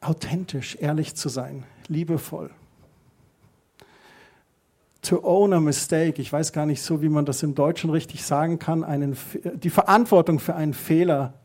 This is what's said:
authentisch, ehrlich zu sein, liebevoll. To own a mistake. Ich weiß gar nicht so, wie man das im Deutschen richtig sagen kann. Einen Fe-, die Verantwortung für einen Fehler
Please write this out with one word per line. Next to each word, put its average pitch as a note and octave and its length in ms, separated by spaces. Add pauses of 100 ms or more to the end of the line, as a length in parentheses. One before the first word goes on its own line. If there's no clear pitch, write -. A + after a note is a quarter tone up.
authentisch, D#3+ 800
ehrlich D3+ 340
zu - 140
sein, C3 360 (220)
liebevoll. D#3 640 (2500)
To - 200
own G3 300
a E3+ 80
mistake. D#3+ 600
Ich - 120
weiß D3+ 200
gar D3+ 140
nicht C#3+ 160
so, D#3 180
wie D#3 80
man D3+ 160
das C#3 200
im D3 100
Deutschen D3+ 360
richtig - 360
sagen E3 320
kann. E3 240
Einen C#3+ 320
Fe-, - 420
die E3+ 140
Verantwortung F#3+ 720
für - 160
einen D3+ 180
Fehler D#3 600 (100)